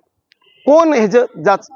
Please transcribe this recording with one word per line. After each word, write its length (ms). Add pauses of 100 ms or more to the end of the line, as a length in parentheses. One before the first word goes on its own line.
(640)
कोण 280
ह्याचं 320 (200)
जाच 300